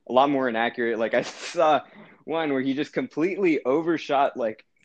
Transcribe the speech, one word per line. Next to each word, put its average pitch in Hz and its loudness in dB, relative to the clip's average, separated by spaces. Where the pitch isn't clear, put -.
a 120 -6
lot 131 6
more 131 0
inaccurate. 117 -2
Like, 113 -2
I 123 4
<laughs> - -
saw 156 0
one 156 -2
where 135 0
he 135 0
just 143 -4
completely 160 -2
overshot, 143 0
like, 113 -6